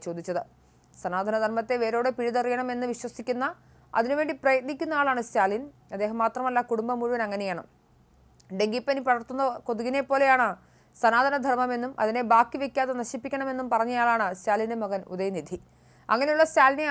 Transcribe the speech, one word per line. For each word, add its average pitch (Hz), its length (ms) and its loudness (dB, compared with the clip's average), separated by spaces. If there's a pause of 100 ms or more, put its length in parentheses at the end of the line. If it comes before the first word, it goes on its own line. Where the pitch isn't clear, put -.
ചോദിച്ചത്. 175 340 -4 (600)
സനാതനധർമ്മത്തെ 220 800 -2
വേരോടെ 233 340 0
പിഴുതെറിയണമെന്ന് 247 720 -2
വിശ്വസിക്കുന്ന, 240 560 -4 (460)
അതിനുവേണ്ടി 285 500 0
പ്രയത്നിക്കുന്ന 269 580 0
ആളാണ് 262 280 0
സ്റ്റാലിൻ. 202 340 0 (320)
അദ്ദേഹം 214 280 -2
മാത്രമല്ല, 247 380 0 (100)
കുടുംബം 233 320 -2
മുഴുവൻ 240 240 -2
അങ്ങനെയാണ്. 196 360 -4 (960)
ഡെങ്കിപ്പനി 247 480 -2
പടർത്തുന്ന 254 400 0 (220)
കൊതുകിനെ 240 420 -2
പോലെയാണ് 269 380 4 (520)
സനാതനധർമ്മമെന്നും 247 920 2 (100)
അതിനെ 226 200 0 (120)
ബാക്കി 240 280 4
വയ്ക്കാതെ 262 380 -2
നശിപ്പിക്കണമെന്നും 262 720 -6
പറഞ്ഞയാളാണ് 233 560 2 (120)
സ്റ്റാലിൻ്റെ 220 420 0
മകൻ 196 180 -4 (140)
ഉദയനിധി. 180 440 -4 (540)
അങ്ങനെയുള്ള 302 360 4
സ്റ്റാലിനെ 277 420 4